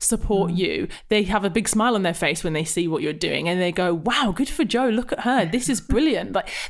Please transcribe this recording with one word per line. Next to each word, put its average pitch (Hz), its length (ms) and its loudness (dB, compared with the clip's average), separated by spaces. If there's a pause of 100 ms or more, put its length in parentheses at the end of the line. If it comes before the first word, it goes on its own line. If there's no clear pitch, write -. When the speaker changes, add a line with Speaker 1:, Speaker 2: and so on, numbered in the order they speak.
Speaker 1:
support 196 520 0
Speaker 2:
Mm. 170 60 -2
Speaker 1:
you. 170 300 -2 (200)
They 214 140 2
have 196 220 0
a 196 60 0
big 208 180 0
smile 226 260 2
on 202 80 0
their 175 120 0
face 151 300 0
when 165 80 0
they 156 120 0
see 170 240 -2
what 160 140 0
you're 151 120 -2
doing 165 340 -2
and 180 120 2
they 175 120 2
go, 180 220 0
"Wow, 208 420 0
good - 140 0
for - 140 0
Jo. 240 240 2
Look 233 240 0
at - 80 -4
her. 240 260 2
This 240 240 -2
is 247 100 0
brilliant." 226 520 0
Like, - 180 -2 (200)